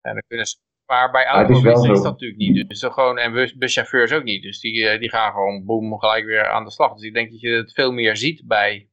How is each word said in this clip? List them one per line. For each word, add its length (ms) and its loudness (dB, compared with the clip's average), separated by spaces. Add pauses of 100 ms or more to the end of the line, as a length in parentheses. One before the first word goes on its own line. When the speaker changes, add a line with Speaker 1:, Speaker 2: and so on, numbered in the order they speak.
Speaker 1:
En 120 -8
dan 140 -10
kunnen 180 -6
ze, 120 -12 (280)
maar 260 2
bij 200 2
Speaker 2:
Maar 100 4
het 80 4
is 120 6
wel 120 6
Speaker 1:
automobilisten 180 6
is 60 6
Speaker 2:
zo. 60 2
Speaker 1:
dat 80 -2
natuurlijk 280 -12
niet. 300 2
Dus 100 -14
dan 140 -4
gewoon, 240 2
en 160 -2
bus-, 240 -2
buschauffeurs 560 0
ook 100 0
niet. 200 -6
Dus 160 -14
die, 280 -2
eh, 120 0
die 100 -6
gaan 220 0
gewoon 340 -4
boem 340 -4
gelijk 260 0
weer 240 0
aan 160 -2
de 60 -18
slag. 220 0
Dus 100 -18
ik 100 -12
denk 180 -4
dat 80 -20
je 100 -6
het 240 -2
veel 180 0
meer 260 -2
ziet 300 -6
bij 460 0